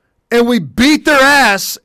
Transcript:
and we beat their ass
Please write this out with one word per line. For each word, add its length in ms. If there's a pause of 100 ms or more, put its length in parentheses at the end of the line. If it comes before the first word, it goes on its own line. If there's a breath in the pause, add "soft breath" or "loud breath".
(300)
and 180
we 100
beat 460
their 160
ass 640